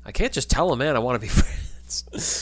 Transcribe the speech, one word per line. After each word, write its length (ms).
I 80
can't 200
just 160
tell 240
a 40
man 180
I 60
wanna 180
be 100
<laughs> 140
friends." 640